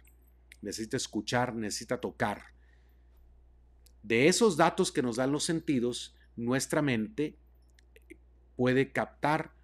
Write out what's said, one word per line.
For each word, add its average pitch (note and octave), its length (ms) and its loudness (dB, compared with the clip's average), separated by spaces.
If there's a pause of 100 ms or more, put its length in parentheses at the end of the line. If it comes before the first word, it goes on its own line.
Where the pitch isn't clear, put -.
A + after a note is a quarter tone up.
(600)
necesita G#2+ 360 -6
escuchar, A#2+ 580 -2
necesita A2+ 460 -6
tocar. G#2 460 -4 (1600)
De A2+ 260 4
esos F#3 280 4
datos E3 340 2
que D3 120 -2
nos A#2+ 140 -2
dan C3 160 2
los D3 120 -2
sentidos, - 680 -2 (220)
nuestra C3 460 0
mente B2 540 -2 (1200)
puede B2+ 360 2
captar C#3+ 600 -2 (120)